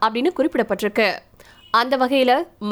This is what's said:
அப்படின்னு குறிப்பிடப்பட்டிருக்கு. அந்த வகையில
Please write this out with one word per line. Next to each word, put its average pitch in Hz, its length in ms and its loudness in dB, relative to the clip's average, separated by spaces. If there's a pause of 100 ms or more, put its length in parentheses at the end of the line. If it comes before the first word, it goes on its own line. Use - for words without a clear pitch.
அப்படின்னு 240 320 0
குறிப்பிடப்பட்டிருக்கு. 214 720 0 (720)
அந்த 254 160 -2
வகையில 254 340 2 (400)